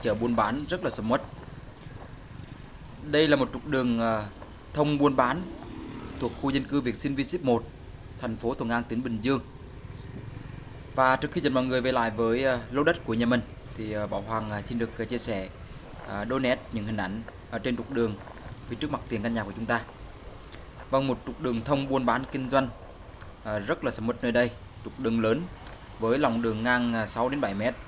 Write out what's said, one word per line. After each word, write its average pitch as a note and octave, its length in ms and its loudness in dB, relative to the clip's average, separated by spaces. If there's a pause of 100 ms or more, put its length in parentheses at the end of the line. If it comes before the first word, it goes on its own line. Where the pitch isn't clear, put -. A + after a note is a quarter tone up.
chợ G#2+ 140 4
buôn A#2 200 2
bán A2+ 340 2
rất F3+ 140 0
là C#3 60 0
sầm A2+ 220 0
uất. C#3 100 4 (1800)
Đây D3+ 240 6
là D3 80 8
một C3 180 2
trục A#2+ 140 -8
đường, B2 320 2
à, A2+ 260 2 (480)
thông D3 240 4
buôn C#3+ 180 6
bán C3 260 4 (760)
thuộc A#2+ 120 0 (100)
khu C3+ 80 2
dân C3+ 140 2
cư C#3 180 2
Việt A#2+ 140 0
Sinh C#3 200 0
V C3+ 60 0
Ship D#3 220 4
một, A#2+ 200 6 (580)
thành A#2 140 -2
phố A#2 180 0
Thuận A#2+ 160 -2
An, A#2 140 2
tỉnh A#2+ 200 -2
Bình A2+ 180 -2
Dương. C3 180 4 (1600)
Và C3 200 8
trước D3 160 0
khi F3 100 0
dẫn C3+ 120 4
mọi B2+ 100 4
người B2+ 180 2
về B2+ 100 2
lại A#2 200 2
với, A#2 340 4
à, B2+ 140 4 (120)
lô C#3 120 2
đất - 220 2
của A#2 80 0
nhà A#2 120 4
mình A#2+ 160 6 (360)
thì, G#2+ 160 -4
à, G#2 140 -2
Bảo G2 140 -2
Hoàng, G#2+ 300 -2
à, G#2 100 -2
xin A#2+ 180 -2
được, A2 180 -2
à, A2+ 80 -2
chia A#2+ 120 -2
sẻ, G2 320 0 (600)
à, G2+ 140 -4
đôi B2+ 160 0
nét C3 200 2 (120)
những G#2+ 140 -4
hình G#2+ 120 -2
ảnh G2+ 240 -4 (300)
ở A2+ 80 -4
trên A#2+ 180 0
trục A#2 140 -8
đường A#2 240 2 (520)
phía A#2 80 -6
trước D3+ 160 -4
mặt - 180 -2
tiền A2 140 -2
căn A#2 100 0
nhà A2 100 0
của G2 120 -6
chúng A2 100 -4
ta. A#2 160 2 (1080)
Vâng, C3+ 180 4
một B2 180 2
trục B2+ 160 -8
đường A#2+ 200 0
thông C#3 260 2
buôn C3+ 180 2
bán A#2+ 260 4
kinh C3 180 -2
doanh, C3+ 200 4 (720)
à, G#2+ 160 -2
rất B2+ 240 -2
là B2 80 2
sầm A2 160 0
uất A#2+ 160 -2
nơi A#2+ 80 2
đây. A#2+ 200 4 (320)
Trục - 160 -10
đường A2+ 220 2
lớn A#2 200 4 (580)
với A2+ 180 4
lòng A#2+ 240 4
đường A2+ 220 0
ngang, A#2+ 300 4
à, A2+ 120 2
sáu A#2 240 4
đến C#3 120 0
bảy G2+ 120 0
mét A2 220 0 (120)